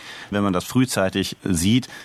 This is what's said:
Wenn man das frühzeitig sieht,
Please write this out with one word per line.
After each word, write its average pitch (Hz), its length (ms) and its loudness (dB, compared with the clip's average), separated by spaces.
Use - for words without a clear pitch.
Wenn 101 100 0
man 101 120 2
das 90 100 0
frühzeitig 98 800 0
sieht, 101 460 2